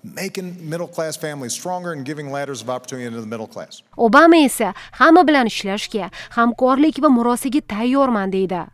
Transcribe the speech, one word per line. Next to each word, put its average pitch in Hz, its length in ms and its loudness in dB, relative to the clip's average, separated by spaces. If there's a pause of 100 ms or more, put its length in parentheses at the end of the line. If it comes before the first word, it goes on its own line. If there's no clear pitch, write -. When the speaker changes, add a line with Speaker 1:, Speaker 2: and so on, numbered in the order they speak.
Speaker 1:
making 180 640 -10
middle 170 180 -8
class 156 300 -8
families 143 340 -10
stronger 180 400 -8
and 139 140 -10
giving 147 260 -10
ladders 139 300 -8
of 117 80 -10
opportunity 127 380 -8
into 117 120 -10
the 110 80 -12
middle 110 200 -10
class. - 340 -18 (160)
Speaker 2:
Obama 302 480 6
esa 202 280 -2 (180)
hamma 330 360 6
bilan 269 200 2
ishlashga, 196 640 -6 (280)
hamkorlik 254 640 2
va 302 80 4
murosaga 240 520 2
tayyorman, 233 720 0
deydi. 185 420 -2